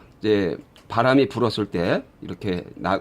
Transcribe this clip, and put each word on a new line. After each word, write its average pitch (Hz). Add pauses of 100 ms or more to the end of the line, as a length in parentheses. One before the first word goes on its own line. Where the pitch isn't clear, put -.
(200)
이제 101 (300)
바람이 127
불었을 110
때 101 (160)
이렇게 92 (100)
나-, 95